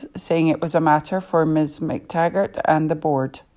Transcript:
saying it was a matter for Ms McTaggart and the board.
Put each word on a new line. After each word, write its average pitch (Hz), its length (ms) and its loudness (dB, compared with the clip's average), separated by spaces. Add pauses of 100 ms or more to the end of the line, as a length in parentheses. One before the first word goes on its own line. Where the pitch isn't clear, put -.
(180)
saying 165 300 2
it 151 120 0
was 165 140 -4
a 165 80 2
matter 156 360 2
for 165 280 0
Ms 156 340 0
McTaggart 170 840 -2
and 156 240 2
the 160 40 0
board. 143 460 -2 (160)